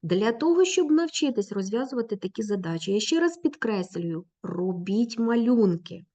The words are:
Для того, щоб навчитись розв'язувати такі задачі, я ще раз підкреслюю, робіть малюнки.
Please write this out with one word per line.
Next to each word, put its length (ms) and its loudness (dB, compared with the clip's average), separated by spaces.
Для 280 2
того, 340 4
щоб 260 2
навчитись 600 0
розв'язувати 640 -4
такі 260 -6
задачі, 480 -4
я 80 2
ще 200 0
раз 180 0
підкреслюю, 880 -4
робіть 760 -2
малюнки. 960 2